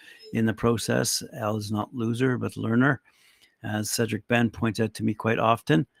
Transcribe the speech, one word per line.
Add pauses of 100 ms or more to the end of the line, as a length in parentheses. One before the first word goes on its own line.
(320)
in
the
process.
L
is
not
loser,
but
learner, (640)
as
Cedric
Ben
points
out
to
me
quite
often. (140)